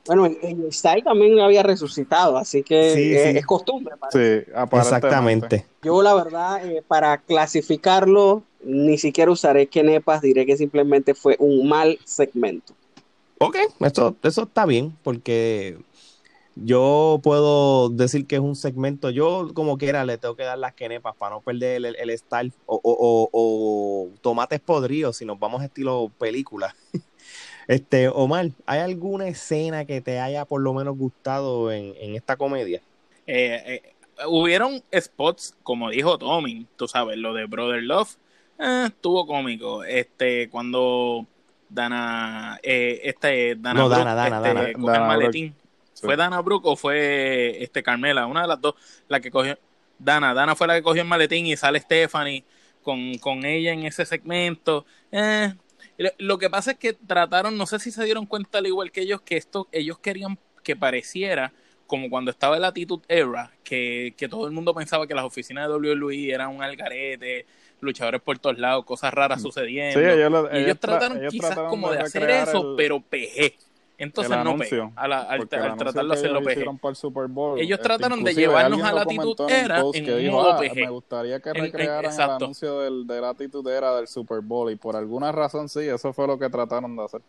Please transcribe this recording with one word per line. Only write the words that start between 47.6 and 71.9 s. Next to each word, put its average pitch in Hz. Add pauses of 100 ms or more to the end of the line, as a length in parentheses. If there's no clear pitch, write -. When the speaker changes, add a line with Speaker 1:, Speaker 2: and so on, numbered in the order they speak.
Speaker 4:
este, 127
Carmela? 123
Una 151
de 170
las 151
dos, - (320)
la 139
que 123
cogió. 135 (420)
Dana, 139
Dana 147
fue 170
la 170
que 170
cogió 165
el 170
maletín 170
y 156
sale 147
Stephanie 147 (400)
con, 127
con 135
ella 165
en 160
ese 156
segmento. 165 (280)
Eh, 208 (460)
lo, -
lo 196
que 185
pasa 202
es 254
que 226
trataron, 185
no 196
sé 214
si 233
se 220
dieron 220
cuenta 208
al 196
igual 190
que 190
ellos, 190
que -
esto, -
ellos 160
querían 196 (240)
que 147
pareciera 131 (340)
como 131
cuando 127
estaba 143
el 175
Attitude 180
Era, 123 (120)
que, 123
que 135
todo 220
el 147
mundo 165
pensaba 156
que 147
las 131
oficinas 131
de 151
W 147
W 143
E -
eran 135
un 139
algarete, 127 (380)
luchadores 123
por 139
todos 127
lados, 127
cosas 131
raras 135
Speaker 3:
Mm. -
Speaker 4:
sucediendo. 139
Speaker 3:
Sí, 165
ellos 156
lo, 160
Speaker 4:
Y 143
ellos 143
Speaker 3:
ellos 165
tra-, -
Speaker 4:
trataron 247
Speaker 3:
ellos 139
Speaker 4:
quizás 214
Speaker 3:
trataron 165
Speaker 4:
como -